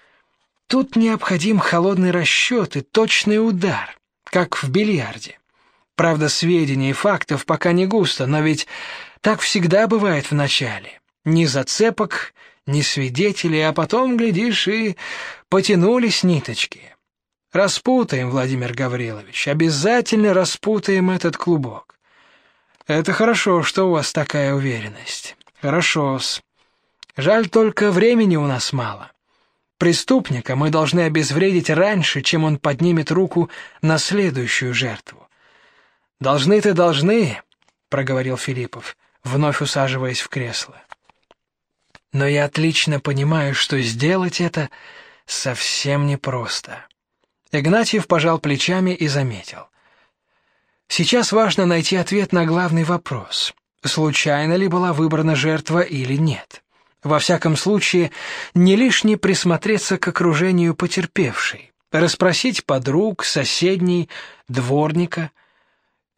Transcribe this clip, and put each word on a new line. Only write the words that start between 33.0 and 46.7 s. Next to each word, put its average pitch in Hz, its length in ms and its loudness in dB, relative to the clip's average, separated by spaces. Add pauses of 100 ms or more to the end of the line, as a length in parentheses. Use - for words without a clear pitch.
руку 180 380 0 (320)
на 156 160 2
следующую 131 800 -2
жертву. - 520 -8 (920)
"Должны-то 175 560 2
должны", 170 640 2 (480)
проговорил 131 480 -2
Филиппов, 123 580 -10 (280)
вновь 143 360 0
усаживаясь 131 640 -2
в - 80 -12
кресло. - 500 -8 (1300)
"Но 139 140 0
я 143 180 2
отлично 156 540 0
понимаю, 143 560 0
что 135 260 -2
сделать 151 580 0
это 165 300 -2 (560)
совсем - 800 -2
непросто". 127 800 -6 (640)